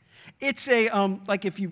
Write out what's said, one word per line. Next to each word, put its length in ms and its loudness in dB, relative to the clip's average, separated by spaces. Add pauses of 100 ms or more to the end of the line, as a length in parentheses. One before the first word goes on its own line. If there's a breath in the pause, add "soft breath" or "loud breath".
(400 soft breath)
It's 300 -2
a, 200 4
um, 380 0
like, 180 -2
if 140 -6
you, 120 -4